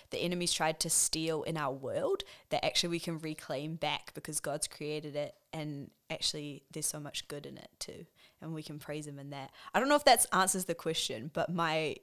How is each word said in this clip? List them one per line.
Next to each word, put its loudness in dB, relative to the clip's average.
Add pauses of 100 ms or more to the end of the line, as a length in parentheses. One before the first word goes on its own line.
(120)
the -2
enemy's 2
tried 0
to -2
steal 2
in -2
our 0
world 0 (260)
that 2
actually 2
we 0
can -4
reclaim -6
back -4
because -6
God's -2
created -6
it, -6 (160)
and -6 (180)
actually -4
there's -6
so -4
much -10
good -10
in -12
it -16 (120)
too. -12 (360)
And -8
we -8
can -10
praise -8
him -12
in -12
that. -10 (220)
I 6
don't 4
know 10
if 2
that 10
answers 4
the -2
question, -2
but 0
my, 2